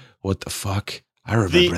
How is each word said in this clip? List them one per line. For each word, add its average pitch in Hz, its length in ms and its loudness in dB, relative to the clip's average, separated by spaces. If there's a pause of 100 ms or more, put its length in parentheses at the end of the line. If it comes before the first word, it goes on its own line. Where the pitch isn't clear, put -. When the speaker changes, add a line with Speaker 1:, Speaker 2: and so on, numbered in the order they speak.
(220)
Speaker 1:
"What 95 200 -2
the - 80 -10
fuck? - 520 -6 (240)
I 101 100 -2
remember 104 220 2
Speaker 2:
The, 180 200 6